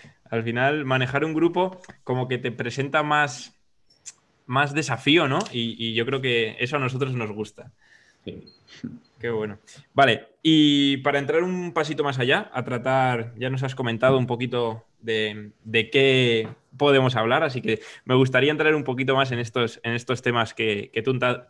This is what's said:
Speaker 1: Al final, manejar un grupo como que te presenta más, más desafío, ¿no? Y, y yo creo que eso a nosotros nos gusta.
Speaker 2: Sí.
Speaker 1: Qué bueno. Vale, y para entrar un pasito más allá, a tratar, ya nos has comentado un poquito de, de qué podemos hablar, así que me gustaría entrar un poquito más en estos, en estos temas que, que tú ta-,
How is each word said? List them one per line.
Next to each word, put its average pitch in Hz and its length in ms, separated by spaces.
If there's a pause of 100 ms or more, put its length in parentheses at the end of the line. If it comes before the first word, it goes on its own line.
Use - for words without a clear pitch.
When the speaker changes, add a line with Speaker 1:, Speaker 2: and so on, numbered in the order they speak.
(240)
Speaker 1:
Al 117 200
final, 135 400
manejar 131 400
un 160 100
grupo 180 460 (240)
como 127 240
que 123 100
te 127 140
presenta 135 500
más, 151 580 (840)
más 139 280
desafío, 147 540
¿no? 170 240
Y, 117 320
y 113 100
yo 117 120
creo 131 160
que 117 380
eso 127 160
a 143 40
nosotros 131 340
nos 110 180
gusta. - 400 (520)
Speaker 2:
Sí. 80 200 (760)
Speaker 1:
Qué 117 120
bueno. 107 280 (360)
Vale, 131 340 (140)
y 143 560
para 143 200
entrar 147 240
un 180 300
pasito 151 320
más 131 160
allá, 147 340
a 127 100
tratar, 123 720
ya 127 140
nos 131 140
has 131 100
comentado 123 420
un 123 120
poquito 120 580 (140)
de, 107 520 (120)
de 110 260
qué 127 580 (280)
podemos 131 400
hablar, 120 260
así 131 180
que 110 200 (240)
me 127 100
gustaría 131 380
entrar 156 240
un 143 80
poquito 131 320
más 131 160
en 120 80
estos, 117 420
en 117 120
estos 120 280
temas 120 320
que, 104 380
que 117 100
tú 127 160
ta-, 123 320